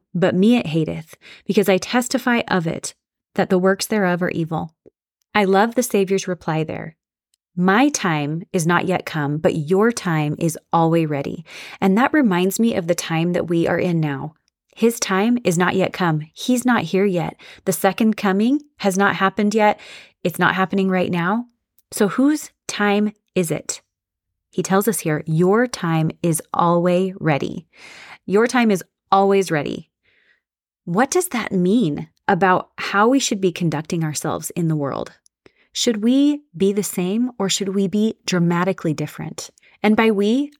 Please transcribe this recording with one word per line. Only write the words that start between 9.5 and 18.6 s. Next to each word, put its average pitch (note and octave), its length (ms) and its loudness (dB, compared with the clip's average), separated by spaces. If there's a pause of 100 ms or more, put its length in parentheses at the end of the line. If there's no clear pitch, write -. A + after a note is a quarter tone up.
your F#3+ 380 2
time D#3 440 -2
is E3 220 -4 (140)
always E3 340 2
ready." D3 380 -6 (340)
And F#3+ 180 2
that B3+ 140 2
reminds G3 480 2
me A3+ 160 2
of E3+ 120 -2
the F3 80 0
time E3+ 360 -2
that E3+ 160 -2
we E3+ 180 0
are F3 140 0
in E3+ 220 0
now. C#3+ 320 -4 (420)
His A#3 240 0
time G#3 460 0
is E3+ 120 2
not F3+ 180 2
yet F#3 180 0
come. D#3 400 -2
He's B3 320 -2
not A#3+ 180 2
here F#3+ 220 0
yet. E3+ 320 -2 (260)
The F#3+ 80 -2
second G3+ 460 0
coming G#3+ 440 0 (180)